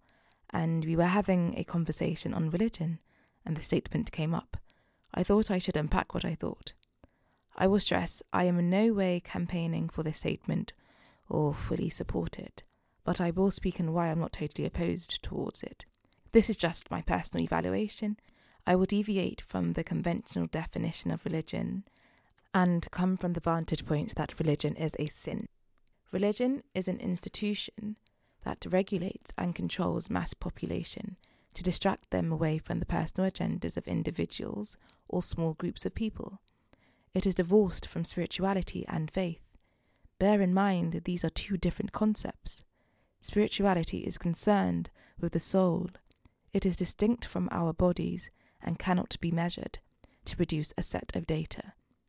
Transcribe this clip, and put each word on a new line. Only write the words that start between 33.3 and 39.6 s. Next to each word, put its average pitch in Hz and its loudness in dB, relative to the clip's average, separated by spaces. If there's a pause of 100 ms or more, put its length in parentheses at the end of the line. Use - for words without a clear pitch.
agendas - -4
of - -6
individuals - -4 (300)
or 175 -2
small 165 0
groups - -4
of 185 -4
people. 214 -6 (760)
It 190 2
is 190 4
divorced 185 4
from 165 -2
spirituality 180 0
and 160 -2
faith. 180 -2 (800)